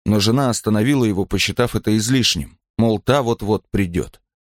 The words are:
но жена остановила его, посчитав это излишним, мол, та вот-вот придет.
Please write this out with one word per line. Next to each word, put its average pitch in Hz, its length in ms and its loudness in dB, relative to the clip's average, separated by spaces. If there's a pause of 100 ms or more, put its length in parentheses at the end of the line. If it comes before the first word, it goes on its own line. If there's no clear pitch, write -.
но 104 160 2
жена 123 280 2
остановила 113 560 0
его, 98 200 0
посчитав 101 500 -2
это 107 220 0
излишним, 117 640 0 (200)
мол, 110 200 2
та 131 240 2
вот-вот 110 480 -2
придет. 87 500 -4 (200)